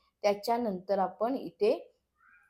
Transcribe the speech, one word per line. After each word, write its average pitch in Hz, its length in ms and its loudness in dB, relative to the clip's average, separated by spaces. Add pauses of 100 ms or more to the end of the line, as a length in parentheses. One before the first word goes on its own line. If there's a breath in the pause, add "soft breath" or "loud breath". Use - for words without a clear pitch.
(220 soft breath)
त्याच्यानंतर 202 800 0
आपण 214 380 -2
इथे 214 540 0 (580)